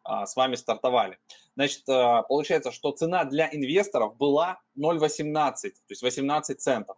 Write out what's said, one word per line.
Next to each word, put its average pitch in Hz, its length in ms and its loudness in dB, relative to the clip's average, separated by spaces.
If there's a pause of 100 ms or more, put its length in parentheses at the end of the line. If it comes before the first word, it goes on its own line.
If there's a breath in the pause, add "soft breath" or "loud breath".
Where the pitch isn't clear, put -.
а, 104 220 -4
с - 100 -10
вами 131 200 2
стартовали. 113 600 0 (380 loud breath)
Значит, 139 320 -4
а, 120 340 4
получается, 147 480 0
что - 220 -4
цена 170 320 -2
для 147 260 0
инвесторов 143 680 0
была 143 420 2 (160)
ноль 156 220 0
восемнадцать, 151 760 -2
то - 180 -20
есть 98 100 -16
восемнадцать 139 580 -2
центов, 120 380 -2